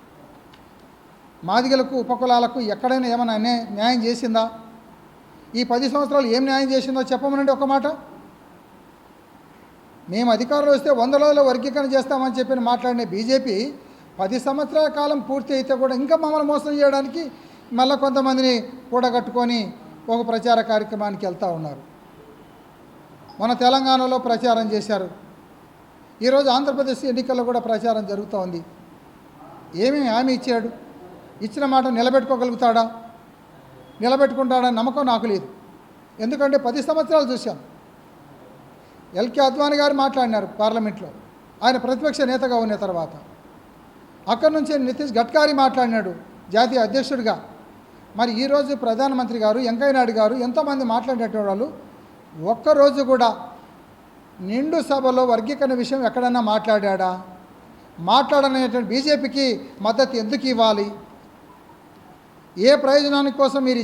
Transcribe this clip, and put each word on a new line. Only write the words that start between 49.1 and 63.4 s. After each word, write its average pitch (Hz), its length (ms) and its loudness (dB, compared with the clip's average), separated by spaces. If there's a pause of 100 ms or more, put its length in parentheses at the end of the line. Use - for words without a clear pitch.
గారు, 214 240 2
వెంకయ్య 254 300 0
నాయుడు 233 220 2
గారు, 214 160 2 (100)
ఎంతోమంది 277 380 -2 (100)
మాట్లాడేటువంటి 226 560 -2
వాళ్ళు 208 180 -2 (840)
ఒక్కరోజు 277 480 4 (100)
కూడా 240 180 4 (1200)
నిండు 285 280 -2 (120)
సభలో 262 420 2
వర్గీకరణ 254 500 0
విషయం 262 280 -2
ఎక్కడన్నా 247 320 0 (100)
మాట్లాడా? 202 600 0 (1000)
మాట్లాడనేటువంటి 262 840 2
బీజేపీకి 269 540 0 (380)
మద్దతు 254 380 0
ఎందుకు 254 280 -4
ఇవ్వాలి? 220 360 2 (1700)
ఏ 214 160 6 (120)
ప్రయోజనానికి 277 580 2